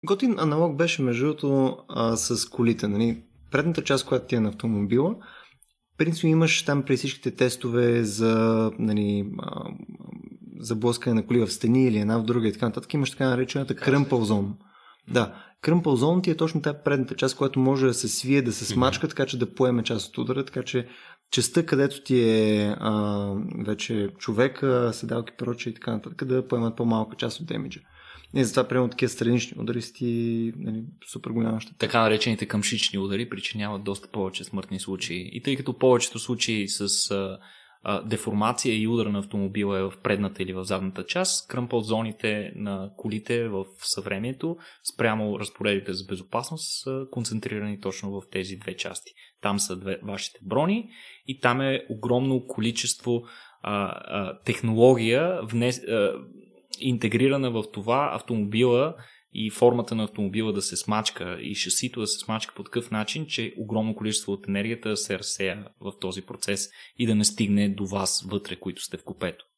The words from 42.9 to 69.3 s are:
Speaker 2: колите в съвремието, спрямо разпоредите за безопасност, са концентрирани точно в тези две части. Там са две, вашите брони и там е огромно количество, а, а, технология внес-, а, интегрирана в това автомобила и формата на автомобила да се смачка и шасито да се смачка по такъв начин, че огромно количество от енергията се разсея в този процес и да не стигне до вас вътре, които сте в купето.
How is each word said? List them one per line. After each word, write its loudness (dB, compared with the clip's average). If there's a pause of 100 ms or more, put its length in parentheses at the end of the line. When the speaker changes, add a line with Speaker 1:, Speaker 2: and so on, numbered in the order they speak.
Speaker 2:
колите -2
в -4 (180)
съвремието, -4 (380)
спрямо 0
разпоредите -2
за -6
безопасност, -6
са -6
концентрирани -6
точно -6
в -8 (100)
тези -4
две -10
части. -10 (320)
Там 0
са -4
две, -6
вашите -10
брони 0 (380)
и -10
там 2
е 0
огромно 0
количество, -2 (400)
а, -4 (100)
а, -6
технология 4
внес-, -2
а, 2 (680)
интегрирана 2
в -2
това 0
автомобила 2 (380)
и -4
формата 4
на 0
автомобила -2
да -2
се -6
смачка -2
и -8
шасито -4
да -2
се -4
смачка -4
по -12
такъв -4
начин, -4
че -6
огромно -2
количество -4
от -8
енергията -2
се -4
разсея -4 (140)
в -8
този -6
процес -6 (300)
и 2
да 4
не 4
стигне 4
до -4
вас -2
вътре, -6
които -8
сте -10
в -14
купето. -6 (140)